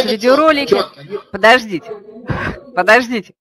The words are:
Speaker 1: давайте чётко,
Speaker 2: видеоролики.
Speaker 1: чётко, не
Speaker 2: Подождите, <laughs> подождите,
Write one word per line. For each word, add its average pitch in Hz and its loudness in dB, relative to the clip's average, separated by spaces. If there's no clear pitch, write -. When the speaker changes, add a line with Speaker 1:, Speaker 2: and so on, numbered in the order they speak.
Speaker 1:
давайте 220 -2
чётко, 220 -2
Speaker 2:
видеоролики. 285 2
Speaker 1:
чётко, 196 -2
не 190 -12
Speaker 2:
Подождите, 214 2
<laughs> - -10
подождите, 226 0